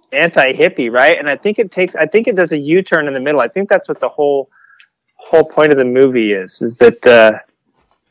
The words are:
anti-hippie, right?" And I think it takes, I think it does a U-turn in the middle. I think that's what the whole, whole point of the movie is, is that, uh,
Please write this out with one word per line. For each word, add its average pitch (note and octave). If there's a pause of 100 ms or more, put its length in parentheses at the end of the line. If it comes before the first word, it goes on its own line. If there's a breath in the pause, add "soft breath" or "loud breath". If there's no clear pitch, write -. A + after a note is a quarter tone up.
(120)
anti-hippie, C#3+
right?" C3+
And D3
I C#3
think G#3
it G3+
takes, F#3
I D#3+
think A3
it A#3
does F3
a D#3+
U-turn D#3
in C3+
the C3+
middle. C#3
I A#2
think G3
that's F#3+
what D3
the B2
whole, C#3+ (680 soft breath)
whole -
point D3+
of C#3
the C3
movie B2
is, F#2+
is A#2+
that, A#2
uh, A2+ (760)